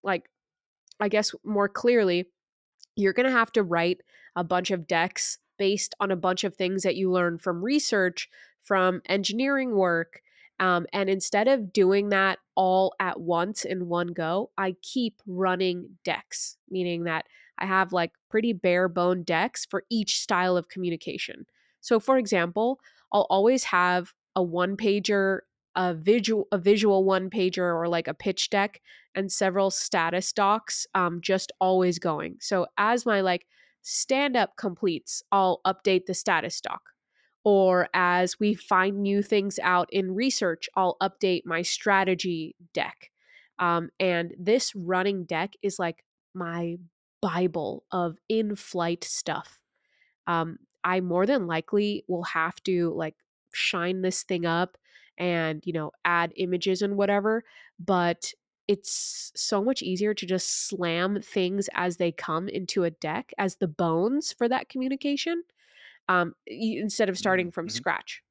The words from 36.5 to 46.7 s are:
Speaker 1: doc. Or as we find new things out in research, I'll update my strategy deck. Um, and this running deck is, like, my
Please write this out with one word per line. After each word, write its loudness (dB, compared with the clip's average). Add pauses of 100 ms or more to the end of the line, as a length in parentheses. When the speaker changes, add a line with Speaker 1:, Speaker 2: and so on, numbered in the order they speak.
Speaker 1:
doc. -10 (640)
Or 6
as 2
we 2
find 0
new 2
things 0
out 2
in 0
research, -2
I'll 2
update 0
my -2
strategy 0 (180)
deck. -6 (460)
Um, -2
and 0
this 0
running -2
deck -4
is, -4
like, -4 (300)
my -6 (440)